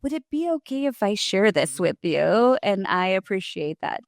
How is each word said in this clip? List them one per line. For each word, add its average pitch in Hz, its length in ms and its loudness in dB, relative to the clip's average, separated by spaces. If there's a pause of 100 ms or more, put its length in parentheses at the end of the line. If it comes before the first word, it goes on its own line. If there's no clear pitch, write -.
Would 277 100 -2
it 311 180 -8
be 320 180 -2
okay 285 360 -2
if 262 180 -2
I 202 100 2
share 202 380 2
this 143 280 0
with 170 220 0
you? 180 600 2
And 196 240 -2
I 180 200 0
appreciate 185 720 -4
that - 260 -6